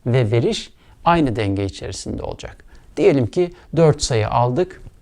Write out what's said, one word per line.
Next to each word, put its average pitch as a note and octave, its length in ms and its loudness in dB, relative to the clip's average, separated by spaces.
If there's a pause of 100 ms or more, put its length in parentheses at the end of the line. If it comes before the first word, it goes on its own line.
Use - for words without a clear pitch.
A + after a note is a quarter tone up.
ve B2 260 2
veriş C#3+ 420 -2 (320)
aynı D#3+ 300 2
denge G2 300 -2
içerisinde - 580 -10
olacak. - 420 -14 (320)
Diyelim D3 300 4
ki F3 240 -2 (240)
dört D3+ 260 4
sayı A2 280 -2
aldık, B2 520 0 (200)